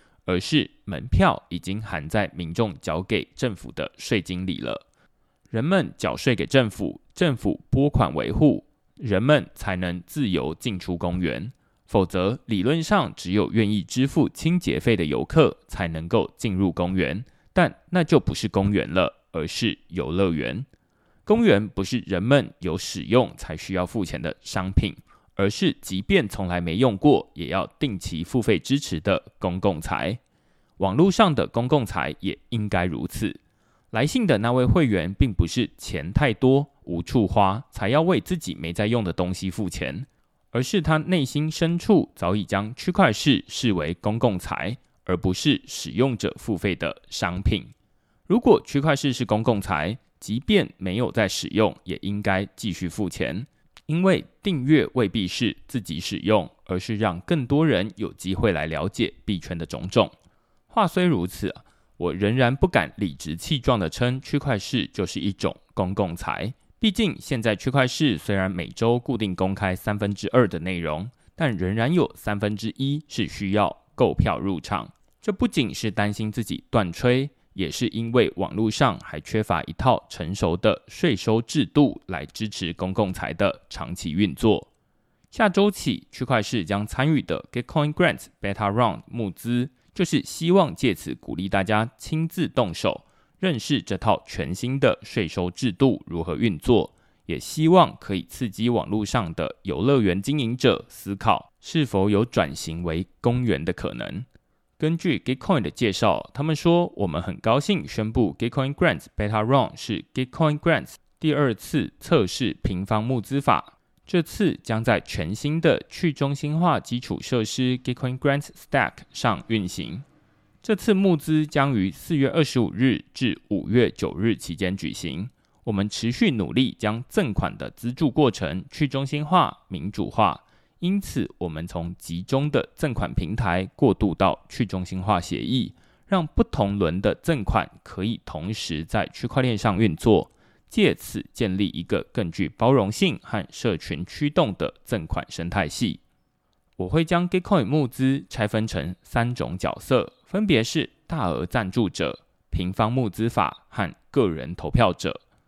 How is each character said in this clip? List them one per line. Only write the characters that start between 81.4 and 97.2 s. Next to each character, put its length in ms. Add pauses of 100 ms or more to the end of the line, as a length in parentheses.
制 240
度 420
来 180
支 240
持 240
公 200
共 200
财 200
的 360
长 260
期 160
运 240
作。 380 (580)
下 160
周 240
起， 400
区 140
块 160
市 240
将 200
参 260
与 100
的 300
Gitcoin 420
Grants 320 (140)
Beta 320
Round 360
募 240
资， 400 (240)
就 100
是 180
希 280
望 240
借 180
此 220
鼓 200
励 140
大 140
家 340
亲 300
自 200
动 240
手， 340 (340)
认 200
识 220
这 160
套 300
全 260
新 260
的 220
税 260
收 220
制 220
度 340
如 180
何 120
运 240
作， 340 (320)